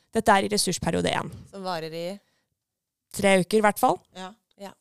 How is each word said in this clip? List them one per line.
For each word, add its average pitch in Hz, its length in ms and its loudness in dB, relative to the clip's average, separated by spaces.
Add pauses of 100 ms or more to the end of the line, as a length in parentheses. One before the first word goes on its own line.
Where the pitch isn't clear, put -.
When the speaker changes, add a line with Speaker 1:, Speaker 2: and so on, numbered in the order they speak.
(140)
Speaker 1:
Dette 226 180 2
er 196 120 6
i 202 40 -2
ressursperiode 180 640 0
en. - 180 -4 (220)
Speaker 2:
Som 196 120 -14
varer 160 300 -8
i? 175 260 -10 (920)
Speaker 1:
Tre 196 300 4
uker 214 140 0
i 220 40 4
hvert 208 180 2
fall. 285 200 2 (160)
Speaker 3:
Ja. 185 160 -16 (260)
Speaker 2:
Ja. 196 240 -16